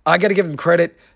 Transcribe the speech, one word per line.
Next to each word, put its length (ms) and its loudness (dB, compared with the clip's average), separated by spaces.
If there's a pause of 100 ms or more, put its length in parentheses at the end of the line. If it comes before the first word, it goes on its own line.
I 120 2
gotta 160 0
give 140 0
them 80 -8
credit. 420 0 (180)